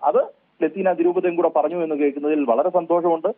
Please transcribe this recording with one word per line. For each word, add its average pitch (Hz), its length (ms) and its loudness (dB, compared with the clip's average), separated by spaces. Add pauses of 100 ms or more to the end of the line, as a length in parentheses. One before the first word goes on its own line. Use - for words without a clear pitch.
അത് 214 220 2 (360)
ലത്തീൻ 165 260 -2
അതിരൂപതയും 175 480 0
കൂടെ 170 120 2
പറഞ്ഞു 160 360 0
എന്ന് 156 100 -4
കേൾക്കുന്നതിൽ 147 500 0
വളരെ 131 260 2
സന്തോഷമുണ്ട്. 170 680 0